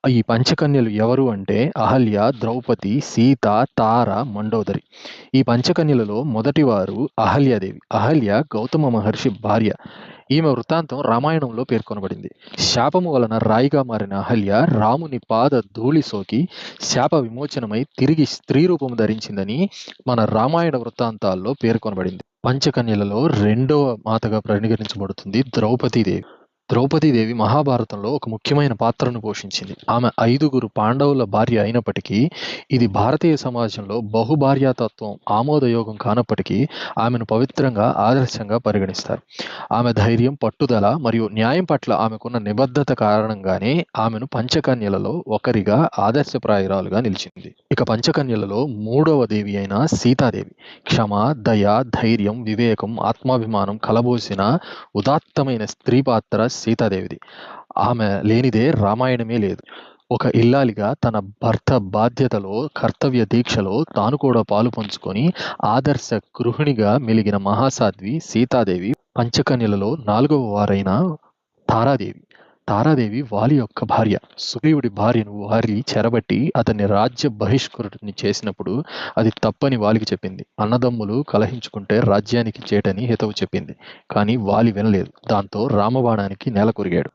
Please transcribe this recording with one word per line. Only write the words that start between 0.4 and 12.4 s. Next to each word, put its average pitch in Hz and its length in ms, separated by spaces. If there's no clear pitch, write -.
ఎవరు 120 420
అంటే 104 460
అహల్య, 110 540
ద్రౌపది, 117 600
సీత, 120 680
తార, 113 440
మండోదరి. 107 600
ఈ 131 80
పంచకన్యలలో 123 800
మొదటివారు 117 880
అహల్యాదేవి. 107 600
అహల్య 110 500
గౌతమ 135 320
మహర్షి 107 400
భార్య. 104 440
ఈమె 156 180
వృత్తాంతం 143 520
రామాయణంలో 131 640
పేర్కొనబడింది. 101 680